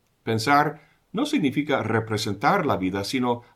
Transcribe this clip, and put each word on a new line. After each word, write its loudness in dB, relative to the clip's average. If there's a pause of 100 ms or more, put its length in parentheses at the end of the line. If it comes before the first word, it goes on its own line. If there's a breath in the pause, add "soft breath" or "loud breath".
(240)
Pensar 0 (300 loud breath)
no -2
significa 0
representar 0
la 2
vida, -2
sino -2 (140 loud breath)